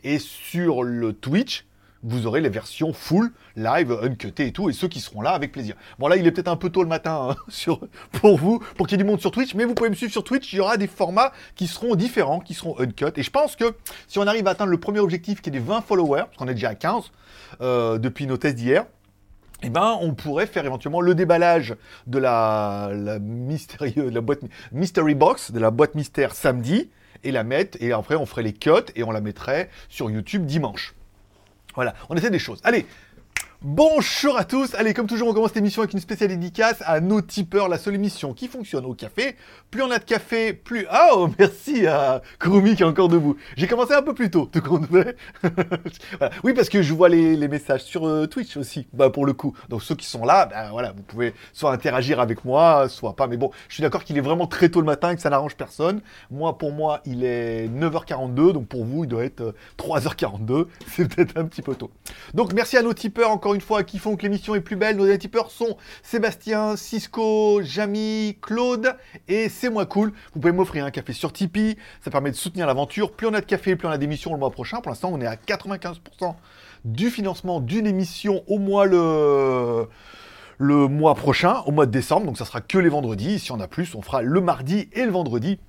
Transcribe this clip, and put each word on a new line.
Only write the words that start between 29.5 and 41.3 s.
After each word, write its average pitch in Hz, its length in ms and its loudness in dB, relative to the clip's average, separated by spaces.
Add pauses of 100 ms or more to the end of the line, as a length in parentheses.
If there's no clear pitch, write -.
sur 113 220 -6
YouTube 110 340 -4
dimanche. 139 500 -4 (840)
Voilà, 123 180 -2 (140)
on - 60 -6
essaie 190 160 0
des - 80 0
choses. - 240 -8
Allez, 226 240 2 (760)
bonjour 285 760 2
à 214 80 0
tous. 262 320 -2
Allez, 214 180 2
comme 233 140 -2
toujours, 233 180 -2
on 226 80 2
commence 220 140 2
cette - 80 -4
émission 208 260 0
avec 214 100 -2
une 202 60 -4
spéciale 202 300 -2
dédicace 185 580 -2
à 160 140 2
nos 196 200 2
tipeurs, 196 480 -2
la 170 100 0
seule 202 180 -4
émission 196 360 -4
qui 247 140 -12
fonctionne 208 380 -8
au 127 100 -8
café. 240 400 -6 (380)
Plus 240 100 -4
on 254 80 -2
a 240 80 0
de 220 60 -4
café, 226 480 -2
plus... 214 340 -6 (240)
Oh, 185 260 6